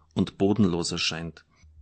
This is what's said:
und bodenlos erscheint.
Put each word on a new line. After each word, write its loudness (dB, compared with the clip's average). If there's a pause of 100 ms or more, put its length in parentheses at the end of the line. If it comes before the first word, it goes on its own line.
(140)
und -2
bodenlos 2
erscheint. -6 (380)